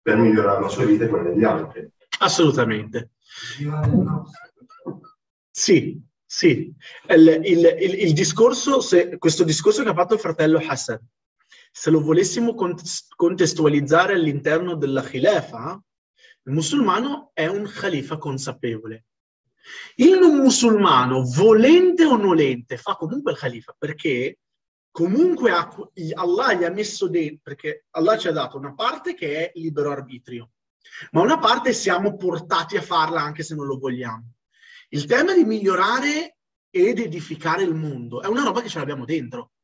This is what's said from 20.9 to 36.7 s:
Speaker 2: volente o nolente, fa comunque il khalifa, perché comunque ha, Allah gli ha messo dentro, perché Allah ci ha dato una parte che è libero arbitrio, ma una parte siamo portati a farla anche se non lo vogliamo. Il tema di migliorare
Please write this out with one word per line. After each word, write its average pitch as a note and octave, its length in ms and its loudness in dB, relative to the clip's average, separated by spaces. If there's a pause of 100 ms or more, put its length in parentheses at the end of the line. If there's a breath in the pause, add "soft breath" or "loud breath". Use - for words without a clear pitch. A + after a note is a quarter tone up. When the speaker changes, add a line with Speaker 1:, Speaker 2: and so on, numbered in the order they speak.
Speaker 2:
volente B3 840 6
o B3+ 120 4
nolente, C#3 600 0
fa - 180 -6
comunque F#3+ 380 -6
il - 40 -8
khalifa, A#2+ 400 -12
perché C#3+ 640 -6 (500)
comunque B3 640 0
ha, F3 180 -2 (460)
Allah F#3+ 380 0
gli F3 100 -2
ha E3+ 80 -2
messo G3+ 360 -6
dentro, D#3+ 360 -4
perché D3+ 480 -12
Allah F#3+ 260 0
ci F#3 120 -6
ha - 20 -4
dato D3+ 260 -6
una C#3 160 -14
parte D4+ 400 -6
che D#3+ 380 -8
è E3+ 80 -18
libero D3 320 -6
arbitrio, B2 640 -14 (580 loud breath)
ma - 100 2
una D4+ 160 2
parte - 360 0
siamo F#3+ 420 -2
portati - 600 -4
a - 40 -4
farla E3 400 -2
anche D3+ 220 -8
se D#3+ 100 -12
non C#3+ 140 -8
lo C3 100 -6
vogliamo. B2 540 -10 (580 soft breath)
Il C#3+ 160 -6
tema E4+ 300 2
di E4 80 6
migliorare A3 920 -2 (340)